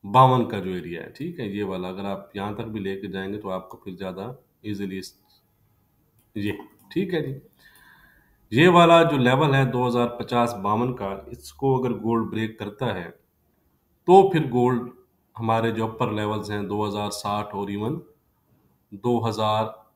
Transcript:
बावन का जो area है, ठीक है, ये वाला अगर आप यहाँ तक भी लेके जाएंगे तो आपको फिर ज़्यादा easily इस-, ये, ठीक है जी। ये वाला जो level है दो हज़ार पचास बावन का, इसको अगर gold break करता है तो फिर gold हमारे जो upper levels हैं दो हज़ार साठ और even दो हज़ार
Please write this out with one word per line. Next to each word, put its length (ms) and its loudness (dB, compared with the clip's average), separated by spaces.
बावन 440 6
का 120 -4
जो 120 -6
area 300 -8
है, 100 -16
ठीक 280 -12
है, 100 -6
ये 160 -6
वाला 240 -6
अगर 160 -10
आप 300 -8
यहाँ 200 -6
तक 100 -8
भी 140 -8
लेके 280 -8
जाएंगे 300 -8
तो 120 -10
आपको 340 -10
फिर 120 -12
ज़्यादा 400 -10
easily 320 -6
इस-, 160 -14
ये, 220 -4
ठीक 220 -4
है 100 -2
जी। 180 -10
ये 180 6
वाला 340 8
जो 160 2
level 360 4
है 120 4
दो 180 0
हज़ार 220 2
पचास 400 0
बावन 340 0
का, 380 -8
इसको 460 -2
अगर 220 -2
gold 300 0
break 300 -4
करता 340 -6
है 160 -8
तो 240 10
फिर 180 0
gold 420 2
हमारे 360 0
जो 160 -2
upper 260 -4
levels 380 -4
हैं 160 -4
दो 180 -2
हज़ार 260 -4
साठ 440 -6
और 160 -6
even 260 -4
दो 280 0
हज़ार 540 -2